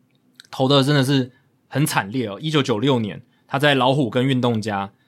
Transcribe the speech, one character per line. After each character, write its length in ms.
投 160
的 160
真 100
的 100
是 280
很 180
惨 260
烈 160
哦。 140
一 80
九 120
九 180
六 200
年， 220
他 100
在 180
老 180
虎 160
跟 160
运 140
动 220
家 300